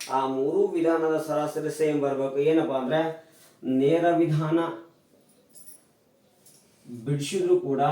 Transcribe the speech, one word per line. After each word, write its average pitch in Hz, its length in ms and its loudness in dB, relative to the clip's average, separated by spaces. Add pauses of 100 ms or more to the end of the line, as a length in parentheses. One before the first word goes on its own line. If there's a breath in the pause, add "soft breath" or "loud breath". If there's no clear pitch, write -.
(100)
ಆ 131 160 0
ಮೂರು 143 400 0
ವಿಧಾನದ 165 520 0
ಸರಾಸರಿ 151 520 -4
ಸೇಮ್ 147 300 0
ಬರ್ಬೇಕು. 135 380 -2
ಏನಪ್ಪಾ 156 360 2
ಅಂದ್ರೆ 156 560 -2 (340 loud breath)
ನೇರ 160 520 4
ವಿಧಾನ 160 420 2 (2500)
ಬಿಡಿಸಿದ್ರು 175 560 0
ಕೂಡ 139 200 -2 (120)